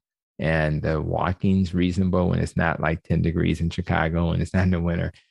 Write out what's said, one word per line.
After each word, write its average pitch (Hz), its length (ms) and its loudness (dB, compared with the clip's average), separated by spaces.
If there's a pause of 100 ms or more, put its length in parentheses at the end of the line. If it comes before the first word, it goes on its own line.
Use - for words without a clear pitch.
(380)
and 78 460 0
the 80 180 0
walking's 87 720 0
reasonable 90 560 2
when 87 100 0
it's 82 160 -4
not, 82 240 0
like, 80 220 -2
ten 82 220 0
degrees 82 360 0
in 85 120 -2
Chicago 85 580 0
and 87 140 0
it's - 100 -10
not 92 120 2
in 92 60 2
the 87 80 0
winter. 87 320 -2 (200)